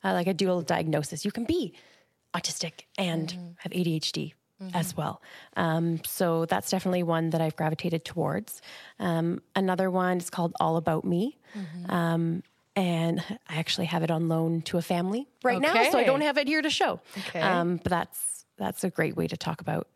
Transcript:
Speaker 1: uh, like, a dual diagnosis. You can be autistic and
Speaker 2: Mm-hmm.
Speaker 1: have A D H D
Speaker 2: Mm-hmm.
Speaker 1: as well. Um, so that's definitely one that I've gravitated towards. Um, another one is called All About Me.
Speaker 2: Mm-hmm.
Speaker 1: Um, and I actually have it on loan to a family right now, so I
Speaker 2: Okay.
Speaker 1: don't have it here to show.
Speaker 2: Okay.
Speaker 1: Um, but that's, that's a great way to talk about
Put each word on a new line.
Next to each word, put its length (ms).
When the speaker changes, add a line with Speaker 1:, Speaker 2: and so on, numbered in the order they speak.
Speaker 1:
uh, 100
like, 140
a 60
dual 280
diagnosis. 640
You 60
can 120
be 300
autistic 520
and 300
Speaker 2:
Mm-hmm. 200
Speaker 1:
have 160
A 100
D 120
H 180
D 200
Speaker 2:
Mm-hmm. 140
Speaker 1:
as 220
well. 240
Um, 480
so 400
that's 260
definitely 320
one 280
that 100
I've 160
gravitated 480
towards. 560
Um, 420
another 360
one 260
is 140
called 300
All 160
About 280
Me. 320
Speaker 2:
Mm-hmm. 360
Speaker 1:
Um, 520
and 440
I 100
actually 280
have 160
it 80
on 180
loan 340
to 140
a 40
family 460
right 180
now, 120
so 60
I 220
Speaker 2:
Okay. 40
Speaker 1:
don't 160
have 160
it 100
here 140
to 80
show. 320
Speaker 2:
Okay. 140
Speaker 1:
Um, 420
but 60
that's, 560
that's 260
a 60
great 280
way 100
to 100
talk 240
about 340